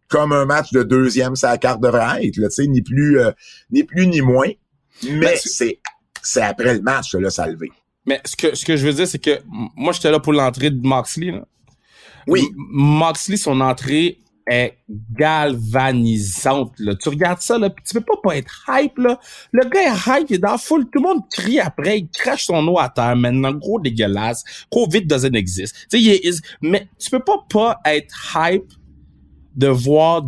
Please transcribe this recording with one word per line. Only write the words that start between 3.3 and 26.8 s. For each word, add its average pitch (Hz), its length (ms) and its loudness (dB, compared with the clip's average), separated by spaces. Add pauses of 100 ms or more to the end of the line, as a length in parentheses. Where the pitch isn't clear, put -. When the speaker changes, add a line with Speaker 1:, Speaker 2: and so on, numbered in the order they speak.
Speaker 1:
ni 143 120 2
plus 180 220 0
ni 170 160 2
moins. 131 260 4 (560)
Mais 123 80 -10
Speaker 2:
Mais 151 300 2
tu - 80 -8
Speaker 1:
c'est, - 300 -2 (420)
c'est - 220 -2
après 113 320 0
le 104 60 -4
match, 127 340 -4
là, 95 160 -2
ça 87 120 -6
a 82 40 -4
levé. 82 220 -10 (360)
Speaker 2:
Mais 135 180 -2
ce - 120 -10
que, 160 200 -2
ce - 100 -8
que 160 120 0
je 139 80 0
veux 151 80 2
dire, 170 140 -2
c'est 175 120 -8
que 151 120 0
m-, - 440 -6
moi, 160 180 -2
j'étais 160 180 0
là 156 80 2
pour 156 120 -2
l'entrée 135 380 2
de 135 180 -2
Moxley, 135 440 -2
là. - 140 -12 (840)
Speaker 1:
Oui. - 200 4
Speaker 2:
M-, - 80 -14 (140)
Moxley, 156 640 2
son 143 260 0
entrée 135 580 0 (280)
est 123 300 0 (880)
galvanisante, 120 1120 0
là. 104 160 -2
Tu - 140 -4
regardes 175 320 -2
ça, 240 160 -2
là, 202 120 0
pis - 140 -12
tu - 120 -10
peux 226 60 0
pas, 311 120 -2 (100)
pas 170 140 2
être - 320 -12
hype, 269 280 0
là. 247 220 0 (320)
Le 247 180 4
gars 381 120 2 (120)
est 233 280 0
hype, 302 80 -4
il 220 60 2
est 175 40 -2
dans 202 120 0
la 240 60 -2
foule, 294 280 0
tout - 160 -2
le 320 60 0
monde 349 140 0 (100)
crie 220 280 -2
après, 180 400 -2
il 160 100 -8
crache - 360 -4
son 160 220 0
eau 175 120 2
à 127 100 0
terre, 123 260 0
man. 123 300 2
En 135 80 -2
gros, 196 260 -4
dégueulasse. 110 640 -2 (280)
covid 202 340 2
doesn't 135 300 2
exist. 92 400 -4 (140)
Tu - 80 2
sais, 240 60 6
il 220 60 6
est, 190 160 4
is-, 170 160 -2 (200)
mais 175 260 0 (120)